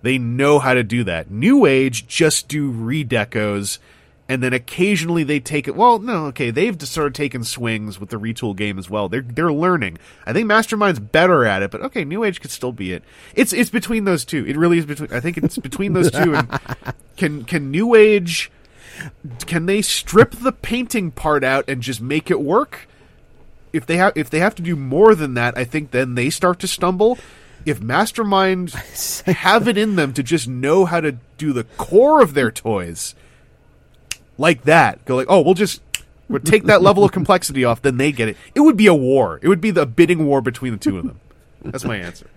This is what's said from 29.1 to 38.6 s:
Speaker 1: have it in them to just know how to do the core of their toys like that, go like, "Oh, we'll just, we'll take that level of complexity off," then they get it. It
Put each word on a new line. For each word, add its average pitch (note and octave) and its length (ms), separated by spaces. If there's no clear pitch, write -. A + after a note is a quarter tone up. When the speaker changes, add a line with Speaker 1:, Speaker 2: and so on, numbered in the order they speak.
Speaker 1:
have G3 420
it G#3+ 100
in G#3 200
them C#3 160
to C#3+ 100
just B2 240
know C#3 380
how E3+ 160
to D3+ 120
do D3+ 160
the A#2+ 100
core C#4 440
of D#3 120
their C3 180
toys F2+ 640
like D#3+ 260
that, D3 420
go C3 100
like, B2+ 140
"Oh, F3+ 120
we'll D#3+ 120
just, - 280
we'll C3+ 140
take G3 240
that G#3 160
level G3 240
of F#3+ 80
complexity D#3 500
off," A#2 180
then C3 160
they C#3+ 140
get A#2+ 160
it. G2+ 100
It B3+ 80